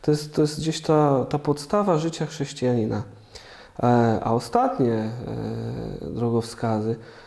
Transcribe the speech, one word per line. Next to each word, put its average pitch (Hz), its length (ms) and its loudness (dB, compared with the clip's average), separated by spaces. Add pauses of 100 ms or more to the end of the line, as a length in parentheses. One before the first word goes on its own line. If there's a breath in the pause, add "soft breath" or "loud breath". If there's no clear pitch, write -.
to 151 100 2
jest, 151 240 -2
to 156 60 4
jest 151 180 0
gdzieś 156 220 -2
ta, 143 440 4
ta 143 140 -2
podstawa 170 580 2
życia 160 280 -2
chrześcijanina. 120 800 -2 (800 loud breath)
E, 120 400 4
a 113 100 0
ostatnie, 143 600 2
e, 110 180 -2 (960)
drogowskazy, 113 880 0 (320 loud breath)